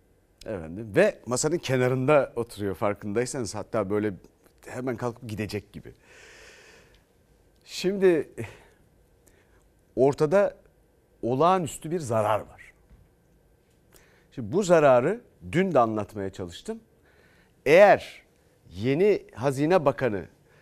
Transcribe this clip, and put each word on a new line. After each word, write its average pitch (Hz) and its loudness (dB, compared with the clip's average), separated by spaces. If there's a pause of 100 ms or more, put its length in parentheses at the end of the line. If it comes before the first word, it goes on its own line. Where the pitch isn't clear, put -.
(460)
Efendim, 95 -10
ve 202 2
masanın 147 -2
kenarında 131 0
oturuyor 101 -6
farkındaysanız, 107 -6
hatta 104 -6
böyle 104 -2 (520)
hemen 127 -8
kalkıp 120 -8
gidecek 104 -10
gibi. - -18 (1700)
Şimdi 185 0 (1700)
ortada 151 2 (680)
olağanüstü 156 -2
bir 175 -6
zarar 107 0
var. - -20 (1600)
Şimdi 110 -10
bu 185 0
zararı 160 4 (320)
dün 185 0
de 131 6
anlatmaya 107 0
çalıştım. 95 -12 (880)
Eğer 170 6 (480)
yeni 143 0 (120)
Hazine 147 0
Bakanı 120 -2 (380)